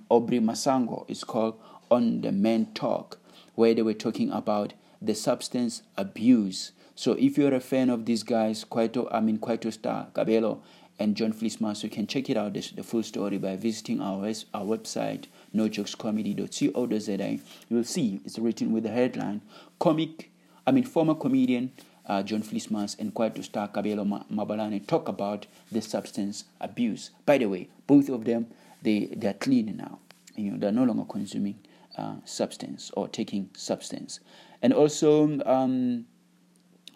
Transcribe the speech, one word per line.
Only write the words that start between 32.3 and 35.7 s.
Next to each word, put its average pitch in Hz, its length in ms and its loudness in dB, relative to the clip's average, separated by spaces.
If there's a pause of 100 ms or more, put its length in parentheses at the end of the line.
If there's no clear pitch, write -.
or 101 120 -2
taking 101 480 -4
substance. - 640 -8 (420)
And 120 120 6
also, 151 720 6
um, 127 600 2 (920)